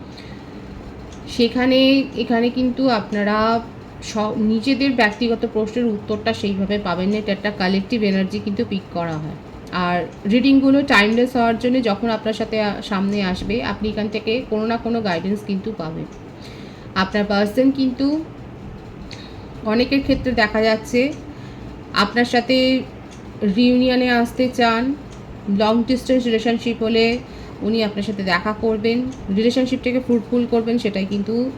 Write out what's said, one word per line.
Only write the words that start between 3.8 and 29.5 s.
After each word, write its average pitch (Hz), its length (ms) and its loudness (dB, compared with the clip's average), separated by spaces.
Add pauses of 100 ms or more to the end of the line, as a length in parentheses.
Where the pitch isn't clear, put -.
স-, 214 340 -2
নিজেদের 226 560 2
ব্যক্তিগত 226 600 2
প্রশ্নের 220 340 0
উত্তরটা 214 460 -2
সেইভাবে 202 460 -2
পাবেন 185 320 -2
না। 214 60 0
এটা 208 160 -2
একটা 196 180 -2
কালেকটিভ 196 520 0
এনার্জি 190 360 0
কিন্তু 208 320 -2
পিক 190 120 -4 (120)
করা 170 240 -2
হয়। 151 200 -8 (340)
আর 175 340 0 (260)
রিডিংগুলো 269 500 6
টাইমলেস 233 540 4
হওয়ার 233 220 2
জন্য 247 240 2
যখন 220 280 0
আপনার 220 220 -2
সাথে 220 280 -2
আ-, 208 220 -2
সামনে 202 400 0
আসবে, 190 400 -2
আপনি 208 260 -2
এখান 214 200 -2
থেকে 220 420 -2
কোনো 214 160 0
না 233 100 0
কোনো 233 240 0
গাইডেন্স 190 460 0
কিন্তু 196 320 -2
পাবেন। 160 260 -6 (920)
আপনার 190 300 2
পার্সন 208 460 2
কিন্তু 269 540 0 (1400)
অনেকের 254 380 2
ক্ষেত্রে 269 300 0
দেখা 220 300 2
যাচ্ছে 220 500 2 (800)
আপনার 226 320 2
সাথে 254 580 2 (760)
রিউনিয়নে 247 540 4
আসতে 240 380 2
চান। 240 460 2 (640)
লং 220 280 4
ডিস্টেন্স 254 380 2
রিলেশনশিপ 226 580 0
হলে 226 360 2 (440)
উনি 220 220 2
আপনার 202 180 -2
সাথে 202 200 -4
দেখা 185 380 0
করবেন, 226 380 2 (380)
রিলেশনশিপটাকে 254 640 2